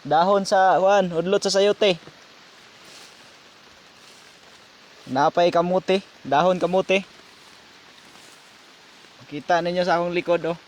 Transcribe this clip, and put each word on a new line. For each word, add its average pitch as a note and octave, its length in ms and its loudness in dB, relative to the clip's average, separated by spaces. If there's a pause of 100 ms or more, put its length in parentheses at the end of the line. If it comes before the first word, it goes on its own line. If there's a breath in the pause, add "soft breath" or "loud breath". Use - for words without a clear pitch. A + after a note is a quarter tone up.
Dahon F#3 480 0
sa, F#3+ 320 2
kuan, F#3+ 320 2
udlot F3+ 320 -2
sa G3 80 -2
sayote. G3 480 0 (3000)
Napay D#3+ 400 2
kamote, F3+ 480 0 (240)
dahon D#3+ 320 0
kamote. F#3 480 -2 (2250)
Kita E3 320 -2
ninyo F3 240 -4
sa E3+ 160 0
akong F3 160 -4
likod, E3+ 320 -2
oh. E3 200 -8